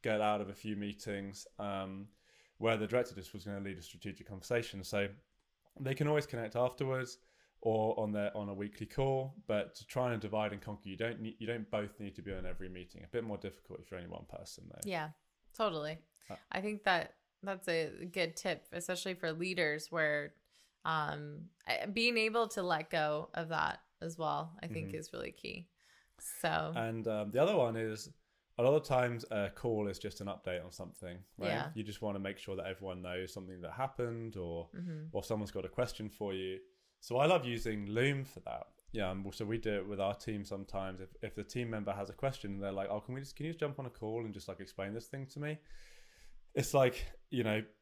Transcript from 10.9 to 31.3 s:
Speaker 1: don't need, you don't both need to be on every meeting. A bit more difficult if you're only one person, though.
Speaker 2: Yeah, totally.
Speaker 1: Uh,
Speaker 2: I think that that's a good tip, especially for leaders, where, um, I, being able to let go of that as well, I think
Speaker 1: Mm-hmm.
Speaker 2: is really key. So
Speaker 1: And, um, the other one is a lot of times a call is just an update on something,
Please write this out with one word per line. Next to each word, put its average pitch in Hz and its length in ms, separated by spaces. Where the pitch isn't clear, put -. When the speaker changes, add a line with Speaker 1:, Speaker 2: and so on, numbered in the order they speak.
Speaker 1:
don't 113 240
need, 110 180
you 110 80
don't 113 240
both 104 300
need 101 160
to - 60
be 98 100
on 90 140
every 90 240
meeting. 90 340
A - 40
bit 117 140
more 107 140
difficult - 460
if - 80
you're 92 100
only 87 100
one - 140
person, - 340
though. - 160
Speaker 2:
Yeah, 160 260
totally. 160 420
Speaker 1:
Uh, - 60
Speaker 2:
I 190 120
think 208 220
that 180 300
that's 190 260
a 165 220
good 165 260
tip, 165 360
especially 180 420
for 165 180
leaders, 165 600
where, 151 400
um, 147 540
I, - 180
being 226 300
able 220 320
to 196 140
let 160 280
go 151 440
of 165 160
that 156 300
as 165 160
well, 156 360
I - 40
think 160 220
Speaker 1:
Mm-hmm. - 80
Speaker 2:
is 156 160
really - 200
key. - 360
So 160 340
Speaker 1:
And, 113 340
um, 107 220
the 123 120
other 196 140
one 117 200
is 110 320
a 117 40
lot 135 120
of 151 100
times 123 460
a 101 240
call 110 340
is 95 100
just - 240
an 98 60
update 90 360
on 90 80
something, 87 460